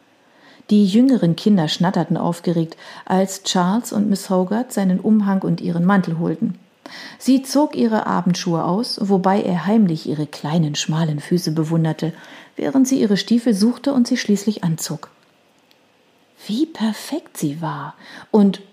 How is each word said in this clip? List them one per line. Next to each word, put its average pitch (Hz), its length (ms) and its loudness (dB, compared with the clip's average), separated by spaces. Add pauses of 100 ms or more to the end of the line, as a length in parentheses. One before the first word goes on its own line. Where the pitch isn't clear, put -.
(720)
Die 208 140 6
jüngeren 214 500 4
Kinder 190 320 2
schnatterten 170 500 0
aufgeregt, 165 580 -2 (300)
als 190 380 -2
Charles 190 500 0
und 208 160 0
Miss 196 220 -2
Hogarth 190 420 -2
seinen 190 260 0
Umhang 202 440 2
und 170 180 -2
ihren 175 240 -2
Mantel 180 320 2
holten. 170 400 -4 (640)
Sie 262 240 2
zog 294 320 0
ihre 233 320 0
Abendschuhe 175 560 0
aus, 196 360 -2
wobei 196 440 2
er 175 240 -2
heimlich 196 420 2
ihre 151 160 -4
kleinen, 151 480 -2
schmalen 156 460 -2
Füße 175 320 -2
bewunderte, 160 640 -2 (420)
während 269 320 0
sie 269 120 0
ihre 208 180 2
Stiefel 233 360 2
suchte 240 400 0
und 240 140 2
sie 254 100 0
schließlich 208 460 -2
anzog. 160 480 -6 (1400)
Wie 240 180 -2
perfekt - 720 -6
sie 151 240 -4
war 147 320 -8 (380)
und 202 300 4 (120)